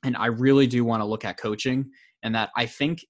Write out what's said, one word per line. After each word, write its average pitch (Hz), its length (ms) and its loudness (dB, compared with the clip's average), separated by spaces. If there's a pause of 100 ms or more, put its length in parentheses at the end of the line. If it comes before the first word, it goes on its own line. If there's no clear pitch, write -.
And 127 120 -4
I 110 100 -2
really 131 420 4
do 120 160 2
wanna 113 220 0
look 107 180 -6
at 95 140 -8
coaching, 127 520 -4 (320)
and 113 140 -2
that 110 200 -2
I 120 100 0
think 156 440 -4